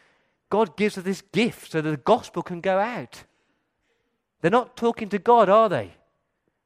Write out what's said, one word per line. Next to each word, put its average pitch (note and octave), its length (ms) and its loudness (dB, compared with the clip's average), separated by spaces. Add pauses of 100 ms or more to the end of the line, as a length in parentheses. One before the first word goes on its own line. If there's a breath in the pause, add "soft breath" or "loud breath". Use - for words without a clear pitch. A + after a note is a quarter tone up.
(500 soft breath)
God G3 260 0
gives G3+ 220 -2
us F3 60 -10
this F#3+ 180 -6
gift - 500 -4
so D#3+ 80 -2
that D3+ 100 -2
the D3+ 60 -4
gospel F#3+ 460 -2
can E3+ 180 -10
go F#3+ 180 -2
out. G3+ 460 -8 (1200)
They're E3 80 2
not A#3 260 0
talking A#3 320 -4
to G3+ 100 -4
God, A3+ 300 4
are G#3+ 220 4
they? A2+ 240 -6 (720)